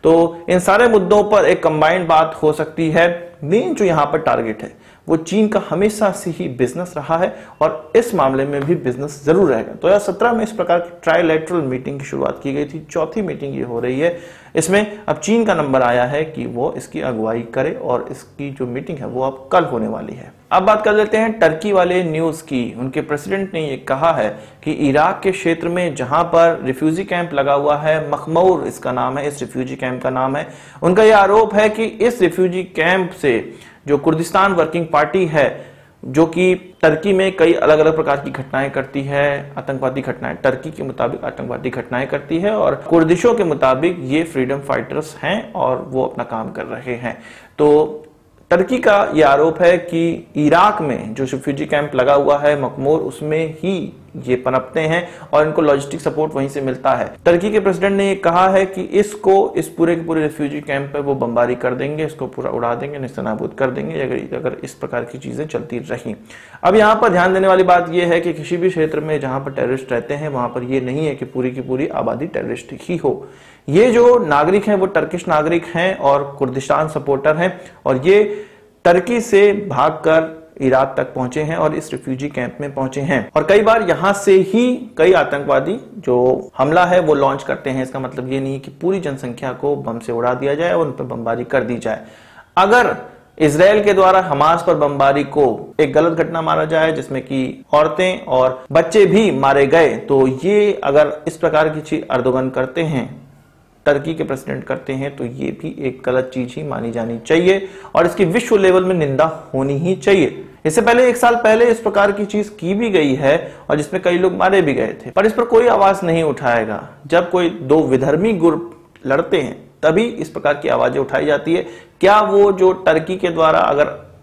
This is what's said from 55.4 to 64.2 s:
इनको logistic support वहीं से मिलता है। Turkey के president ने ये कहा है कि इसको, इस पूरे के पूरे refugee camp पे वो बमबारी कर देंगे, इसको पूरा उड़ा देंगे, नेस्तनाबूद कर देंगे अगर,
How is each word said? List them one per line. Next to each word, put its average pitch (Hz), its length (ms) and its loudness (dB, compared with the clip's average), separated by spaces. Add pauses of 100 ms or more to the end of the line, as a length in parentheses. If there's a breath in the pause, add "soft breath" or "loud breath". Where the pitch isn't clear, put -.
इनको 156 140 0
logistic 143 400 0
support 156 340 -4
वहीं 139 140 -2
से 139 120 -6
मिलता 131 300 -2
है। 120 240 -4 (100)
Turkey 175 260 2
के 214 80 2
president 196 340 0
ने 196 160 0
ये 190 60 0
कहा 185 320 2
है 190 180 4
कि 185 160 -10
इसको, 196 760 2
इस 160 100 -4
पूरे 170 280 0
के 165 60 -8
पूरे 165 200 -2
refugee 147 400 -4
camp 143 320 -6
पे 147 60 -4
वो 139 160 -2
बमबारी 120 400 0
कर 123 180 -4
देंगे, 147 320 -6
इसको 131 220 -8
पूरा 143 220 -8
उड़ा 120 260 -2
देंगे, 139 240 -10
नेस्तनाबूद 120 600 -8
कर 131 120 0
देंगे 143 300 -6
अगर, 127 340 -6